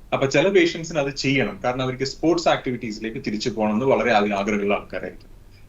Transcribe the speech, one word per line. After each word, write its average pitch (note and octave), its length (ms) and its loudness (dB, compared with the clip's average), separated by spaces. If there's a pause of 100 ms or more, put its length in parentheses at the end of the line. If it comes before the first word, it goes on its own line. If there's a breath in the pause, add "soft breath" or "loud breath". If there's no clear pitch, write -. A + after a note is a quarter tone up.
(120)
അപ്പൊ C3+ 140 2
ചില D3 220 4
പേഷ്യന്റ്സിന് E3+ 500 2
അത് C#3 160 -2
ചെയ്യണം, C3 500 0
കാരണം B2 180 0
അവർക്ക് B2+ 220 -4
സ്പോർട്സ് E3+ 440 0
ആക്ടിവിറ്റീസിലേക്ക് A#2 800 -4
തിരിച്ചു G#2+ 240 -2
പോകണം G#2+ 220 0
എന്ന് A2+ 120 0
വളരെ A#2+ 280 4
ആഗ്ര-, G#2 220 2
ആഗ്രഹമുള്ള G2+ 400 0
ആൾക്കാരായിരിക്കും. - 600 -8 (340 soft breath)